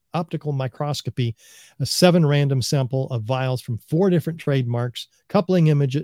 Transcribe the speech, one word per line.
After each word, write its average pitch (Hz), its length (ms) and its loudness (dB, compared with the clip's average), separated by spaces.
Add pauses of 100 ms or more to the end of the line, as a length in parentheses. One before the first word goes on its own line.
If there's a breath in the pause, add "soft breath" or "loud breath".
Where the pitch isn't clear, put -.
(140)
optical 160 380 -6
microscopy, 131 840 -4 (440 loud breath)
a 139 60 -4
seven 175 400 4
random 143 360 2
sample 135 420 -2 (120)
of 110 200 -6
vials 127 260 -2
from 117 160 -8 (120)
four 185 200 2
different 170 300 0
trademarks, 123 680 -4 (180)
coupling 185 400 2
image, 143 360 2